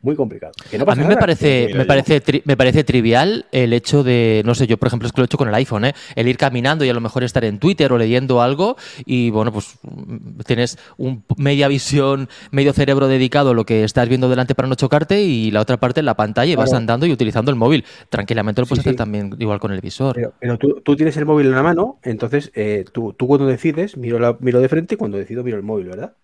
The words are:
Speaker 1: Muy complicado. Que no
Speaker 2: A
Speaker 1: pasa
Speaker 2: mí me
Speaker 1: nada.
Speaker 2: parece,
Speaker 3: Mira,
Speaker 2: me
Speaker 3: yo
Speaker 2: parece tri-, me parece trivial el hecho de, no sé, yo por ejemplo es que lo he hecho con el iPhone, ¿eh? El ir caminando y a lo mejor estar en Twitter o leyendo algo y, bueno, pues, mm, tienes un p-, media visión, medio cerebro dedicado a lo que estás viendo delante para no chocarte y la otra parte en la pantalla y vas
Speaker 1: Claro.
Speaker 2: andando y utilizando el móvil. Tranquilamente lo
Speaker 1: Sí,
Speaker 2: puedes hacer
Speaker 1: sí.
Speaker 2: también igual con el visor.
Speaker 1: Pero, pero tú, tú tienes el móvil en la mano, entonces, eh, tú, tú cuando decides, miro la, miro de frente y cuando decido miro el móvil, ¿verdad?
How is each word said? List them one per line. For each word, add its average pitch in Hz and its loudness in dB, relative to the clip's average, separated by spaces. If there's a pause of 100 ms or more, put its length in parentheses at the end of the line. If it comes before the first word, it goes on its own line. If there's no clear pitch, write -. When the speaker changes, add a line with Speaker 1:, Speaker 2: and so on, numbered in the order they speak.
Speaker 1:
Muy 143 -2
complicado. 107 -6 (160)
Que 104 -6
no 131 2
Speaker 2:
A - 6
Speaker 1:
pasa 131 4
Speaker 2:
mí 156 2
me - 2
Speaker 1:
nada. 208 4
Speaker 2:
parece, 143 2
Speaker 3:
Mira, 120 -4
Speaker 2:
me 127 2
Speaker 3:
yo - -6
Speaker 2:
parece 139 4
tri-, 147 0
me 139 4
parece 127 4
trivial 131 2
el 123 2
hecho 143 2
de, 117 2
no 120 2
sé, 131 0
yo 110 2
por - 0
ejemplo 120 -2
es 117 -6
que - 0
lo 127 6
he - -2
hecho - -4
con 135 0
el 107 -2
iPhone, 117 -2
¿eh? 139 0 (220)
El 117 0
ir 127 -2
caminando 135 0
y - 2
a 123 2
lo 120 -4
mejor 117 -4
estar 120 -2
en 104 -2
Twitter 151 2
o 120 2
leyendo 123 2
algo 147 0 (260)
y, 123 0
bueno, 110 0
pues, - -8
mm, - -16
tienes 120 -2 (180)
un 131 -6
p-, - -4
media 139 2
visión, 139 0 (200)
medio 139 2
cerebro 135 2
dedicado 131 2
a 123 4
lo 113 0
que 110 2
estás 117 0
viendo 127 2
delante 127 0
para 127 -2
no 135 0
chocarte 147 0
y 120 0
la 104 2
otra 120 0
parte 127 0
en 156 -2
la 117 0
pantalla 110 0
y 160 0
vas 131 2
Speaker 1:
Claro. 131 2
Speaker 2:
andando 117 0
y 175 2
utilizando 117 0
el 131 0
móvil. 123 2 (240)
Tranquilamente 110 -2
lo - 2
Speaker 1:
Sí, 123 -8
Speaker 2:
puedes 127 0
hacer - 0
Speaker 1:
sí. - -10
Speaker 2:
también 104 -6
igual 107 -4
con 107 -6
el 95 -8
visor. 127 -4
Speaker 1:
Pero, 120 -6
pero 120 -4
tú, 143 -2
tú 143 0
tienes 156 0
el 151 -4
móvil 151 2
en 131 2
la 131 0
mano, 175 0
entonces, 120 -4
eh, 104 -4
tú, 113 -8
tú 127 -4
cuando 139 2
decides, 151 -2
miro 117 -4
la, 117 0
miro 123 2
de 131 2
frente 165 -2
y - -8
cuando 101 -6
decido 117 -8
miro 113 -6
el 98 -8
móvil, 101 -6
¿verdad? 104 -14